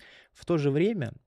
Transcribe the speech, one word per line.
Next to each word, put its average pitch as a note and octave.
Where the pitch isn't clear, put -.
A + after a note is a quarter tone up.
В -
то F3
же C#3+
время E3